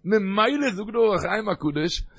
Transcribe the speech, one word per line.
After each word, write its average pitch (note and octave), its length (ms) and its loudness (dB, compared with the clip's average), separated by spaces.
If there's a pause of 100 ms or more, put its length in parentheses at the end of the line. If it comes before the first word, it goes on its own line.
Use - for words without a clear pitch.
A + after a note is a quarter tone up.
ממילא G#3+ 680 2
זאגט G#3 220 -8
דו A3+ 60 0
אויך G#3+ 220 4
חיים G#3 280 -2
הקדוש, D3+ 540 -2 (160)